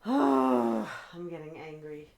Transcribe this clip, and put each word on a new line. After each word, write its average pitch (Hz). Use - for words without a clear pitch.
<sighs> -
I'm 247
getting 160
angry. 151